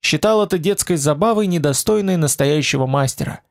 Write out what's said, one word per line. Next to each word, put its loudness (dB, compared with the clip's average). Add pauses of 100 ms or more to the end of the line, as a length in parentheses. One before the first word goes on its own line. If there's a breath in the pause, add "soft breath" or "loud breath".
Считал 2
это 0
детской -2
забавой, 0
недостойной 0
настоящего 0
мастера. -2 (100)